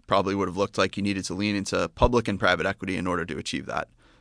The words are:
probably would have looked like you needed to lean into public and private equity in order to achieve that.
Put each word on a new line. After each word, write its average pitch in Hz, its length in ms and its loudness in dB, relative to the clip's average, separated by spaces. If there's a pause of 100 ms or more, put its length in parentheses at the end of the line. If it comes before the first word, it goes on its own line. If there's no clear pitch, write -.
probably 95 260 2
would 98 140 0
have 90 100 -6
looked 98 220 0
like 95 180 2
you 101 60 -2
needed 98 220 -2
to 87 100 -6
lean 101 200 0
into 90 340 -2
public 120 380 2
and 98 120 -2
private 90 260 4
equity 95 320 -4
in 90 80 -4
order 90 180 0
to 78 140 -6
achieve - 300 -6
that. - 200 -6 (340)